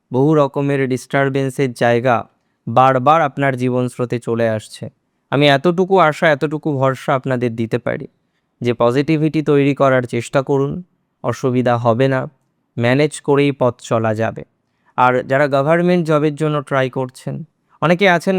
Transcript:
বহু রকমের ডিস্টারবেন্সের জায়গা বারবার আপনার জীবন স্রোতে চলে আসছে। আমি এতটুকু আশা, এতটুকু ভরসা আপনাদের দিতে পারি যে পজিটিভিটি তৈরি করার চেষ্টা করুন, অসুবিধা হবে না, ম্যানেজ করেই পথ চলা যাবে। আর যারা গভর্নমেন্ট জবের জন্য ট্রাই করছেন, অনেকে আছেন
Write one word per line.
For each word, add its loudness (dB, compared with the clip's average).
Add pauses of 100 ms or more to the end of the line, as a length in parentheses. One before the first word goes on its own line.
(120)
বহু 2
রকমের 0
ডিস্টারবেন্সের -2
জায়গা 2 (520)
বারবার 4
আপনার -2
জীবন 0
স্রোতে -6
চলে -2
আসছে। -8 (460)
আমি 2
এতটুকু 2
আশা, 2
এতটুকু -2
ভরসা -2
আপনাদের -2
দিতে -4
পারি -6 (540)
যে -2
পজিটিভিটি 0
তৈরি 2
করার 2
চেষ্টা -4
করুন, -2 (520)
অসুবিধা 0
হবে 0
না, -2 (580)
ম্যানেজ 0
করেই 2
পথ 0
চলা -2
যাবে। -6 (540)
আর 4 (140)
যারা 2
গভর্নমেন্ট 2
জবের 0
জন্য -2
ট্রাই -2
করছেন, -8 (460)
অনেকে 2
আছেন 2